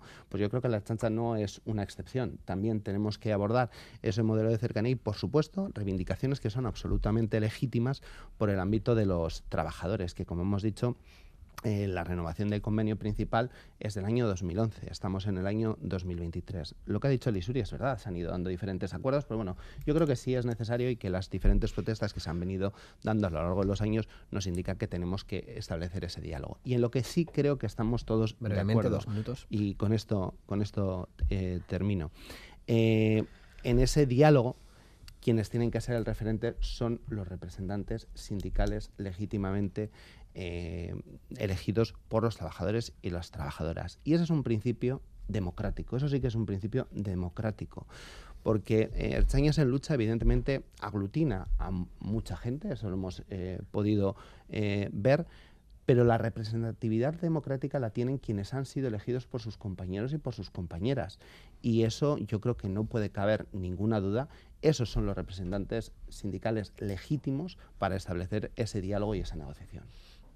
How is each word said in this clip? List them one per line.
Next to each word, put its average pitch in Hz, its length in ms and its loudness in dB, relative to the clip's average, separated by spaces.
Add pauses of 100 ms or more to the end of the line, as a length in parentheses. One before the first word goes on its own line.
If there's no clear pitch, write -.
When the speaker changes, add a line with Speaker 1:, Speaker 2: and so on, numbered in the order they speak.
(300)
Speaker 1:
pues 98 100 -2
yo 104 100 2
creo 127 120 0
que 127 80 2
la 113 80 2
Ertzaintza 113 320 0
no 113 260 2
es 107 300 -2
una 107 180 0
excepción. - 600 -4
También 104 360 0
tenemos 104 360 -2
que 107 160 0
abordar 110 360 4 (320)
ese 113 220 2
modelo 110 260 4
de 117 80 4
cercanía 113 340 0
y, 131 40 2
por 110 200 -2
supuesto, 151 580 0
reivindicaciones 98 680 0
que - 100 -2
son 127 160 -2
absolutamente 107 760 2
legítimas 117 600 0 (360)
por 107 120 2
el 98 120 2
ámbito 104 340 2
de 110 100 6
los 85 440 0
trabajadores, 87 640 -2
que, 92 120 -6
como 87 180 -2
hemos 98 200 0
dicho, 110 320 0 (680)
eh, 101 240 0
la 87 160 -2
renovación 87 420 -2
del 104 140 0
convenio 107 340 0
principal 110 560 0 (300)
es 107 120 -4
del 95 120 -4
año 117 200 2
dos 95 180 0
mil 87 160 -2
once, 113 300 -2
estamos 95 380 -4
en 95 100 0
el 92 80 -2
año 110 360 0
dos 90 240 -4
mil 90 120 -4
veintitrés. 85 560 -6 (120)
Lo 104 160 0
que 139 60 2
ha 139 40 4
dicho 131 200 2
Lisuri 104 280 -2
es 110 100 -2
verdad, 127 280 -2
se - 100 -12
han 92 80 -4
ido 85 160 -2
dando 90 180 -2
diferentes 92 440 -4
acuerdos, 131 320 0
pero 110 140 -4
bueno, 92 180 -4 (280)
yo 147 80 4
creo 160 140 4
que 135 80 2
sí 127 200 -2
es 123 100 2
necesario 120 440 0
y 123 60 0
que 101 140 -4
las 92 200 0
diferentes 104 440 6
protestas 107 400 -2
que 90 80 -6
se - 80 -6
han 85 100 -2
venido 95 320 0 (320)
dando 107 240 4
a - 20 -4
lo 80 140 0
largo 90 160 2
de 95 80 2
los 98 140 2
años 110 260 2 (240)
nos 95 160 -2
indican 90 300 -2
que 107 100 -2
tenemos 90 380 -4
que - 320 -8
establecer 87 480 -6
ese 87 160 -10
diálogo. 80 420 -8
Y 123 120 -2
en 120 60 4
lo 117 100 2
que 127 120 0
sí 170 220 0
creo 143 320 2
que - 80 -4
estamos 113 400 0
todos 110 340 2
de 117 60 -6
Speaker 2:
Brevemente, 101 340 2
Speaker 1:
acuerdo, 110 120 4
Speaker 2:
dos - 180 0
minutos. 107 400 -4
Speaker 1:
y 104 260 0
con 104 160 2
esto, 101 440 0 (100)
con 101 160 -2
esto, 95 480 -2 (200)
eh, 92 380 0
termino. 92 420 0 (580)
Eh, 110 580 6 (380)
en 123 160 4
ese 131 260 6
diálogo, 131 500 8 (640)
quienes 113 300 2
tienen 117 220 0
que 117 100 0
ser 120 160 0
el 110 80 0
referente 110 560 -2
son 117 480 -2
los 104 180 -4
representantes 92 840 -6
sindicales 104 840 -2
legítimamente, 101 960 -2 (440)
eh, 87 600 -6 (420)
elegidos 107 580 0 (120)
por 110 160 2
los 113 140 0
trabajadores 98 640 -2
y 107 80 -6
las 87 220 -4
trabajadoras. 82 720 -6
Y 143 100 2
ese 170 100 4
es 160 60 0
un 156 140 2
principio 120 580 0 (260)
democrático, 98 720 -2
eso 143 100 0
sí 139 140 2
que 131 60 2
es 110 80 0
un 113 100 0
principio 101 460 -2
democrático, 101 960 -4 (560)
porque, 110 500 4
eh, - 220 0
Ertzainas 139 420 6
en 143 120 6
Lucha 139 260 0
evidentemente 120 680 2 (160)
aglutina 104 680 0 (100)
a 82 120 -2
m-, 90 180 -2 (120)
mucha 104 380 -4
gente, 151 340 -4
eso 107 180 -4
lo 92 60 -2
hemos, 95 340 -6
eh, 92 300 -6 (120)
podido, 101 440 4 (340)
eh, 101 440 0
ver, 131 320 4 (600)
pero 123 160 8
la 117 160 8
representatividad 113 960 0
democrática 147 640 -2
la 117 100 0
tienen 127 300 0
quienes 101 340 -4
han 131 140 -4
sido 135 200 -2
elegidos 120 380 -2
por 123 160 -6
sus 107 160 -8
compañeros 95 560 -4
y 156 60 -2
por 127 160 -6
sus 92 160 -8
compañeras, 90 640 -2 (460)
y 113 200 4
eso 143 360 2
yo 107 200 -2
creo 120 160 0
que - 140 -4
no 104 160 0
puede 107 240 0
caber 104 420 2
ninguna 98 480 0
duda. 104 300 0 (320)
Esos 139 300 2
son 107 160 2
los 98 80 -2
representantes 95 760 -4 (160)
sindicales 104 720 -4
legítimos 135 800 -4 (220)
para 95 160 2
establecer 92 600 -4
ese 110 260 -2
diálogo 101 340 -2
y 90 60 -2
esa 87 140 -6
negociación. 73 480 -12 (520)